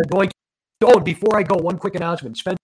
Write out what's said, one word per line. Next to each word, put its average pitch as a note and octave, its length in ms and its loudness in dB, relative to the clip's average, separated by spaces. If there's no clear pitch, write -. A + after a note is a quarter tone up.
going G3 200 0
to, - 580 -6
oh, A#3+ 120 8
before G3+ 380 0
I G3+ 60 2
go, G3 120 -2
one F3 220 -2
quick G3 160 -6
announcement. E3+ 420 -6
Spencer F#3 280 -6